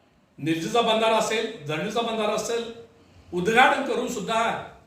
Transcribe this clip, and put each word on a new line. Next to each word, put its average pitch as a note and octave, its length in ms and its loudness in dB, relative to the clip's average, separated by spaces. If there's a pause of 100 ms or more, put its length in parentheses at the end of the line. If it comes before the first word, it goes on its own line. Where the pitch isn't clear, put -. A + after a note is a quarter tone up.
(380)
निर्जीचा E3 440 0
बंधारा A3 340 2
असेल, A3 500 -2
जळणीचा F3 360 -2
बंधारा G#3+ 320 -2
असेल, A#3 400 -4 (600)
उद्घाटन A#3 500 4
करून B3 240 -2
सुद्धा A3 560 -2 (240)